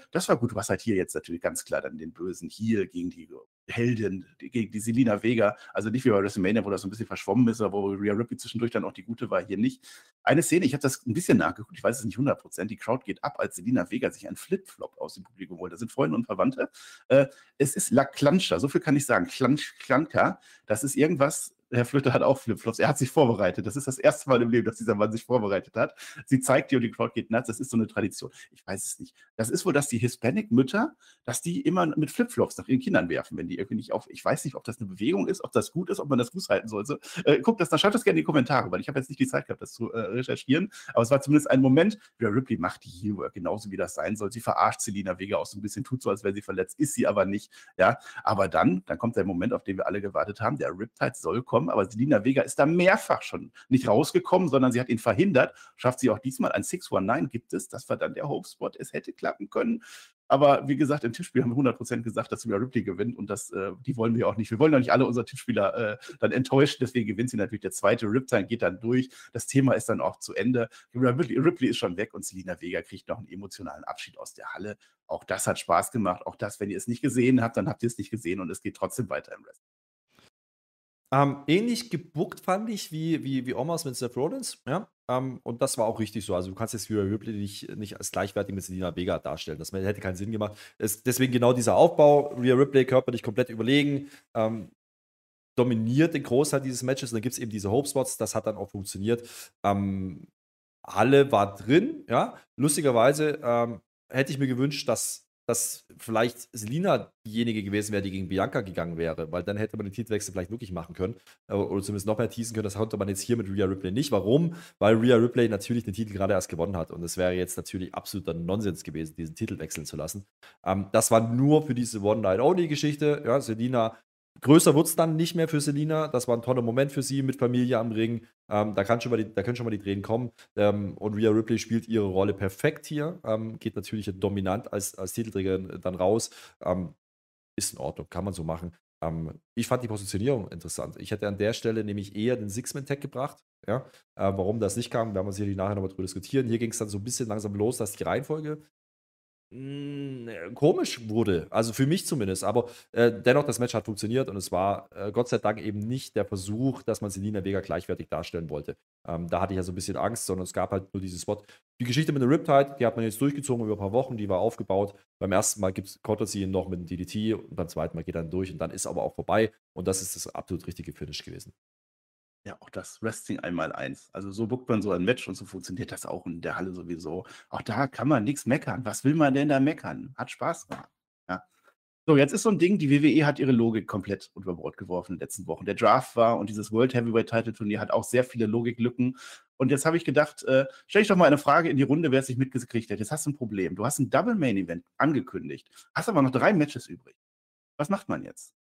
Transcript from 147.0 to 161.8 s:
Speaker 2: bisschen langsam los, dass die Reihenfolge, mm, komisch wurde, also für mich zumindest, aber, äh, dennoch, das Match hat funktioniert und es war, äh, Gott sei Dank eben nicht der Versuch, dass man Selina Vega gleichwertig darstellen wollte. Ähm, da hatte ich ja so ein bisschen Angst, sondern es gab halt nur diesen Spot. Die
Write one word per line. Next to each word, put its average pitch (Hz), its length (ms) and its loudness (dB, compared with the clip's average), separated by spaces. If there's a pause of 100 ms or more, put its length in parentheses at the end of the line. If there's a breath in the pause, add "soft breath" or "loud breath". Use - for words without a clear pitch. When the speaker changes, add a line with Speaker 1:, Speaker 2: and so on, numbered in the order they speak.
Speaker 2:
bisschen 120 240 -4
langsam 104 280 -4
los, 110 220 0
dass 107 160 -4
die - 100 -8
Reihenfolge, 151 580 -4 (880)
mm, 135 1080 -10
komisch 151 520 2
wurde, 101 440 2
also 113 200 2
für 135 160 2
mich 165 180 0
zumindest, 98 380 -2
aber, 110 260 2 (220 loud breath)
äh, 117 220 6
dennoch, 143 320 4
das 117 140 -2
Match 120 140 -2
hat 110 120 -2
funktioniert 113 440 -2
und 98 60 -10
es 95 160 -6
war, 95 420 0
äh, 98 200 -8
Gott 120 160 0
sei 117 80 2
Dank 107 240 0
eben 104 180 -4
nicht 120 380 -6
der 104 80 0
Versuch, 107 580 -2
dass 110 160 -2
man 101 120 -6
Selina 98 340 -4
Vega 98 160 0
gleichwertig 85 480 -6
darstellen 82 400 -6
wollte. 73 260 -8 (320)
Ähm, 85 220 -6
da 87 100 0
hatte 95 140 0
ich - 20 -2
ja 92 80 0
so 92 80 -6
ein 90 40 -8
bisschen 98 200 -6
Angst, 101 300 -2
sondern 92 180 -2
es 90 80 -8
gab 95 200 -2
halt 95 220 -4
nur 98 60 -6
diesen 92 180 -8
Spot. 101 240 -4 (380 soft breath)
Die 123 60 -2